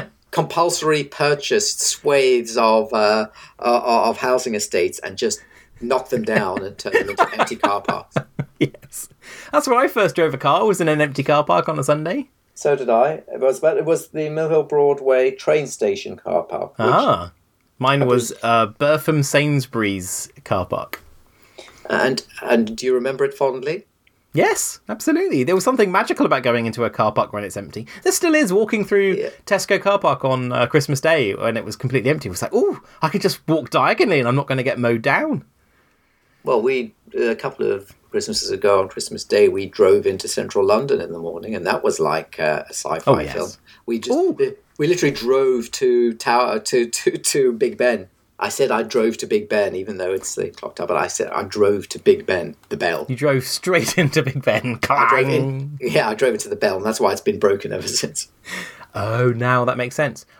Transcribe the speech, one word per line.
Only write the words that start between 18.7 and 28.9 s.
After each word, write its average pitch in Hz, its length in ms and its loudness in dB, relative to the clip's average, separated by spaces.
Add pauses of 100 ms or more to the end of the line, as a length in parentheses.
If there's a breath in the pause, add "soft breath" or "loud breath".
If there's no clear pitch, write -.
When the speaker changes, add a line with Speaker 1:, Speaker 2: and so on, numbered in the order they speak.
Speaker 1:
Burpham 151 460 2
Sainsbury's 120 1040 -2 (160)
car 92 200 -2
park. - 360 -8 (880 loud breath)
Speaker 2:
And, 240 360 0 (160)
and 214 360 2
do 156 80 -6
you 127 80 2
remember 135 320 0
it 139 80 -2
fondly? 139 520 -4 (480)
Speaker 1:
Yes, 349 540 0
absolutely. 226 560 0
There 165 120 2
was 190 100 0
something 233 260 2
magical 240 340 0
about 131 180 0
going 117 220 2
into 117 200 -2
a 104 40 0
car 107 220 0
park 107 220 -2
when 104 100 -6
it's 95 140 -10
empty. 101 300 -12 (160 loud breath)
There 359 100 2
still 330 220 2
is, 247 180 2
walking 214 320 2
through 196 300 2